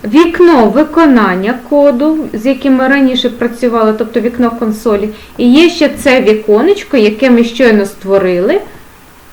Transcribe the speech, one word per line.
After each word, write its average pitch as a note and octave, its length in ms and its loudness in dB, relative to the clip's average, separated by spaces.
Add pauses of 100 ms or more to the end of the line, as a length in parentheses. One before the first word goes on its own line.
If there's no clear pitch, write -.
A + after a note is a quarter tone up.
вікно D#4+ 600 2
виконання A#3 880 0 (140)
коду, C#4+ 640 0
з A3 140 -6
яким C4+ 300 0
ми C4 120 0
раніше B3+ 420 0
працювали, A#3 600 -2
тобто A3 280 -4
вікно A#3+ 300 -2
консолі, G#3+ 580 -4 (280)
і A#3+ 160 2
є E4 180 4
ще D4 180 0
це C4 320 0
віконечко, A3 760 0
яке G#3+ 340 2
ми A#3 140 4
щойно A3 420 0
створили F#3+ 760 -2 (720)